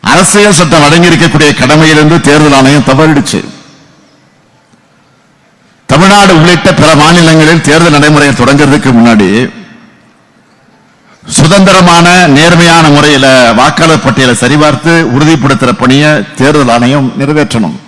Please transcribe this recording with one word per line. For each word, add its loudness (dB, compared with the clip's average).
அரசியல் 0
சட்டம் 0
வழங்கியிருக்கக்கூடிய 0
கடமையிலிருந்து 0
தேர்தல் 0
ஆணையம் 2
தவறிடுச்சு. -2
தமிழ்நாடு 2
உள்ளிட்ட 0
பிற 0
மாநிலங்களில் 2
தேர்தல் 0
நடைமுறையை 0
தொடங்குறதுக்கு 0
முன்னாடி 0
சுதந்திரமான, 2
நேர்மையான 2
முறையில 2
வாக்காளர் 0
பட்டியலை -2
சரிபார்த்து -2
உறுதிப்படுத்துற 0
பணியை -2
தேர்தல் 0
ஆணையம் -2
நிறைவேற்றணும். -4